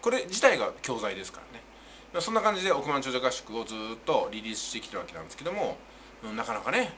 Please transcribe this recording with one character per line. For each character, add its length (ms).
こ 80
れ 140
自 140
体 200
が 120
教 160
材 160
で 100
す 60
か 100
ら 60
ね。 60
ま 60
あ、 20
そ 80
ん 60
な 60
感 140
じ 80
で 80
億 160
万 140
長 100
者 80
合 120
宿 260
を 60
ず 100
ー 220
っ 100
と 260
リ 120
リ 80
ー 40
ス 40
し 140
て 80
き 60
て 60
る 60
わ 60
け 80
な 80
ん 40
で 60
す 60
け 60
ど 80
も、 260
う 40
ん、 80
な 80
か 100
な 60
か 120
ね 260